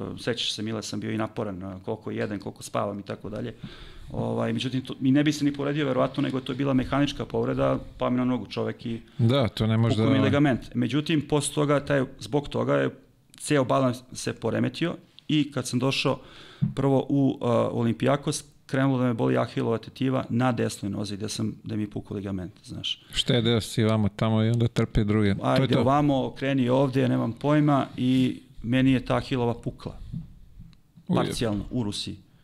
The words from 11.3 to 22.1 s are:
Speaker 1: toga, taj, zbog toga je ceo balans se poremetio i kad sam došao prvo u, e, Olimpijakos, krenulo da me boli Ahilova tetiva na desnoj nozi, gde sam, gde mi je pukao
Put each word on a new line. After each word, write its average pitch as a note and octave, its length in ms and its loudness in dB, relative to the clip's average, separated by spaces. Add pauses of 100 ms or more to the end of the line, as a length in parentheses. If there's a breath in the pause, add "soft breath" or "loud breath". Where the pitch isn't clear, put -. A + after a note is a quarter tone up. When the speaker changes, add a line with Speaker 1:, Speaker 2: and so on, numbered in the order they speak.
Speaker 1:
toga, D3 260 2
taj, C#3+ 240 0 (140)
zbog C#3+ 300 -4
toga A#2+ 260 0
je C#3 160 2 (480)
ceo C#3+ 260 2
balans B2+ 340 2 (140)
se - 200 -6
poremetio A#2+ 640 -2 (320)
i D3 240 2
kad B2 160 -4
sam B2 100 -2
došao C3 400 0 (560 loud breath)
prvo C#3 340 2
u, C#3 320 2
e, - 60 -6
Olimpijakos, A#2 1000 0 (220)
krenulo C3+ 320 2
da B2 60 2
me B2 100 2
boli B2+ 240 2
Ahilova A#2 400 0
tetiva C3 500 -2
na B2 240 2
desnoj A2+ 380 -4
nozi, G2+ 260 -6
gde F#2 120 -6
sam, G#2+ 260 -4 (100)
gde A2+ 120 -6
mi G#2+ 60 -2
je G#2 80 -6
pukao - 260 -10